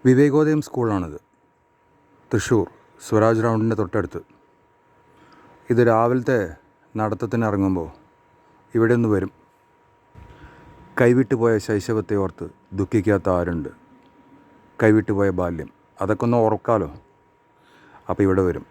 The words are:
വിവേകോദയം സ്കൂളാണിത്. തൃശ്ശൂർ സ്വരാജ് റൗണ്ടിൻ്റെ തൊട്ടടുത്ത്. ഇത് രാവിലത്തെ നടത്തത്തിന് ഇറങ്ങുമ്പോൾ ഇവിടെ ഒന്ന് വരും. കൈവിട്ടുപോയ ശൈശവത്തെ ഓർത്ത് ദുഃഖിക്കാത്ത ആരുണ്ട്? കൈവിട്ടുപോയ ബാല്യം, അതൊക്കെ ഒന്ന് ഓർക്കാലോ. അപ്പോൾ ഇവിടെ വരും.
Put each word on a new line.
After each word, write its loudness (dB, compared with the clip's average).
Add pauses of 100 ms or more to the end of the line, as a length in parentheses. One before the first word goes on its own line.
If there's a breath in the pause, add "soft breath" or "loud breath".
വിവേകോദയം 4
സ്കൂളാണിത്. -4 (1120)
തൃശ്ശൂർ 0 (400)
സ്വരാജ് 2
റൗണ്ടിൻ്റെ 0
തൊട്ടടുത്ത്. -4 (1500 soft breath)
ഇത് 2 (100)
രാവിലത്തെ 0 (640)
നടത്തത്തിന് -4
ഇറങ്ങുമ്പോൾ -2 (880)
ഇവിടെ 2
ഒന്ന് 0
വരും. -4 (1700 loud breath)
കൈവിട്ടുപോയ 4 (140)
ശൈശവത്തെ -2
ഓർത്ത് -8 (320)
ദുഃഖിക്കാത്ത 0 (100)
ആരുണ്ട്? -4 (1120)
കൈവിട്ടുപോയ 2 (120)
ബാല്യം, -6 (320)
അതൊക്കെ -2
ഒന്ന് 2
ഓർക്കാലോ. -2 (1160 soft breath)
അപ്പോൾ -2
ഇവിടെ 2
വരും. -6